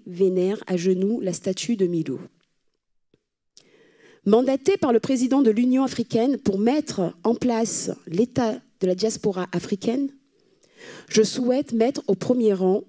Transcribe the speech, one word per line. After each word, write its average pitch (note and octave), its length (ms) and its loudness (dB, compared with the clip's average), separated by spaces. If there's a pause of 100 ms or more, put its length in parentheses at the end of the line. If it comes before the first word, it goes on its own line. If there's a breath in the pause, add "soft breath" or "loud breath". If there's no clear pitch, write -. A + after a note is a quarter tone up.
vénèrent F#3 580 0
à F#3+ 100 -2
genoux F#3 460 0
la F3+ 120 -4
statue G3 440 -4
de F#3+ 80 2
Milou. D#3+ 340 -4 (2000 soft breath)
Mandaté C4 500 4
par D4+ 160 0
le A#3 80 4
président C4 440 2
de A3+ 80 6
l'Union B3+ 320 2
africaine B3 560 -2
pour G3 180 -2
mettre A3+ 560 0 (100)
en A3+ 120 0
place A3+ 560 -2 (160)
l'état A3 520 -2 (200)
de F#3+ 80 0
la F#3 80 2
diaspora F#3+ 560 -4
africaine, A3+ 580 -4 (1000 loud breath)
je G#3+ 140 4
souhaite B3+ 500 0
mettre A#3 360 0
au G3 80 2
premier A3+ 380 2
rang F#3 360 2